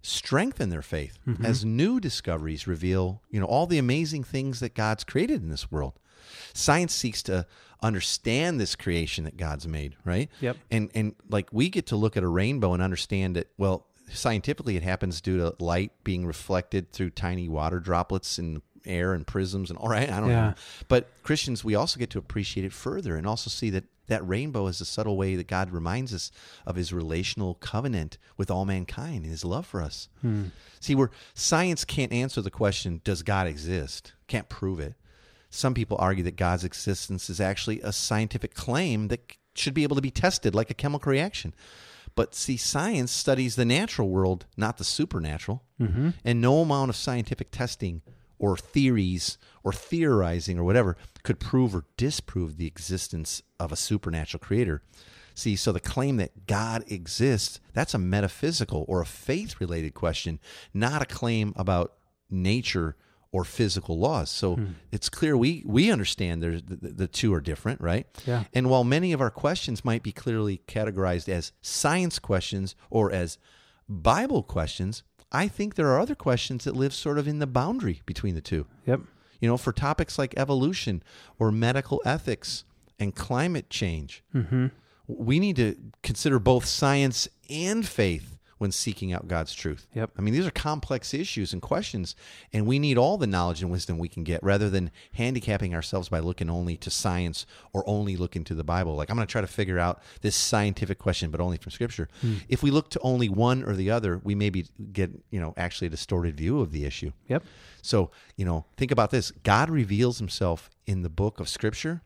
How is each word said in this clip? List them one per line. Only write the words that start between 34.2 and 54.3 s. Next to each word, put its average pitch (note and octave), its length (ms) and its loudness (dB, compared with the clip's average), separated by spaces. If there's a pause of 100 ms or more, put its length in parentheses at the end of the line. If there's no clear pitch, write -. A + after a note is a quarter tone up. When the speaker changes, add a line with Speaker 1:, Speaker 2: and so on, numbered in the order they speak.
Speaker 1:
Can't A2 220 -4
prove F#2 320 -4
it. D2 140 -6 (560)
Some C3 220 0
people A#2 280 0
argue F#2 240 2
that F2 120 -4
God's F2+ 280 2
existence - 640 -4
is F2 100 -4
actually G2+ 400 0
a G#2+ 120 -4
scientific - 640 -2
claim B2+ 540 0
that A#2 120 -2 (100)
c-, - 80 -20 (160)
should C#3 200 -2
be D3 100 4
able C#3+ 120 2
to C3+ 60 2
be C3+ 80 -2
tested C#3 440 2
like A2 160 2
a - 40 -4
chemical C#3+ 360 -2
reaction. C#3 440 0 (600)
But - 180 0
see, - 220 -2
science D3 560 0
studies C3 420 2
the B2+ 100 4
natural B2 440 2
world, F#2 380 2 (100)
not A2 220 0
the F2 60 -6
supernatural. E2+ 800 -2 (180)
Speaker 2:
Mm-hmm. A#2+ 300 2 (140)
Speaker 1:
And A#2+ 160 4
no C3+ 200 4
amount C#3 300 2
of A2+ 60 -4
scientific - 560 -4
testing F#2 500 -6 (360)
or G2 180 2
theories G#2 840 2 (240)
or F#2+ 100 0
theorizing G2 840 2
or F2 60 0
whatever G2 320 4 (260)
could - 160 0
prove B2+ 380 2
or D#2+ 80 -2 (120)
disprove F#2 600 -2
the E2 100 -4
existence - 760 -6 (200)
of E2+ 100 -2
a D#2 60 -4
supernatural E2 640 -2